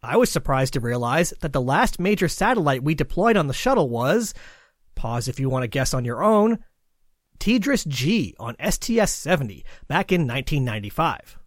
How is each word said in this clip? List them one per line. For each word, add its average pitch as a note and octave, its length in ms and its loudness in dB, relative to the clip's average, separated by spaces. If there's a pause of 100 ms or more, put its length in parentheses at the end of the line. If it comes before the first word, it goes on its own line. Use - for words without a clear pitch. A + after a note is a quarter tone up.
I B2 140 0
was A#3 140 4
surprised C3+ 420 0
to C#3 80 -2
realize B2 600 0
that D3+ 100 -4
the C#3 80 0
last C#3 400 0
major F#3+ 260 2
satellite D#3+ 560 0
we D3+ 120 2
deployed G#3 420 2
on D3+ 120 2
the C3+ 40 -2
shuttle G3+ 380 2
was, C#3+ 420 0 (640)
pause A#2 340 -4
if B2+ 100 -8
you C3+ 120 0
want B2+ 140 -2
to A#2+ 40 -6
guess C3 240 -2
on B2+ 140 -2
your A#2+ 180 -4
own, A3 400 4 (720)
tidris A#3+ 460 2
G C#3+ 560 -2
on A#2 180 -10
S - 200 -2
T A3+ 200 0
S G#3 140 2
seventy C3+ 540 -4 (220)
back F3+ 220 0
in F3 160 2
nineteen C3+ 380 -2
ninety-five. A2 720 -4 (100)